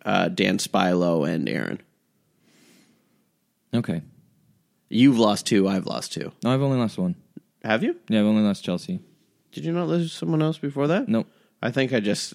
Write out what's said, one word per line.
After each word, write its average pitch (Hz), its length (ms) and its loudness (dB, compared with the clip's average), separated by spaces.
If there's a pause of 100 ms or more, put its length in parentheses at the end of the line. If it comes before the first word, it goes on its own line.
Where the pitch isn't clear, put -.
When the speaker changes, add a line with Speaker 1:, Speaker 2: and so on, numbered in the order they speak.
Speaker 1:
uh, 95 240 0
Dan 98 300 0
Spilo, 90 720 2
and 80 200 -2
Aaron. 50 320 -4 (1900)
Speaker 2:
Okay. 98 280 -2 (840)
Speaker 1:
You've 123 300 6
lost 104 280 2
two, 98 220 4
I've 95 180 -2
lost - 260 -8
two. - 200 -8 (120)
Speaker 2:
No, 120 80 2
I've 131 100 0
only 135 160 0
lost 113 200 -4
one. 90 160 -2 (500)
Speaker 1:
Have 110 180 2
you? 330 140 -2 (120)
Speaker 2:
Yeah, 110 120 2
I've 104 60 4
only 107 160 2
lost 101 200 0
Chelsea. 90 380 -6 (520)
Speaker 1:
Did 151 120 -10
you 165 80 -2
not 175 160 -2
lose 165 240 0
someone 165 300 -2
else 156 160 -2
before 143 300 -2
that? 208 200 0
Speaker 2:
Nope. - 180 0 (360)
Speaker 1:
I 117 80 0
think 131 220 0
I 120 80 2
just 104 340 -2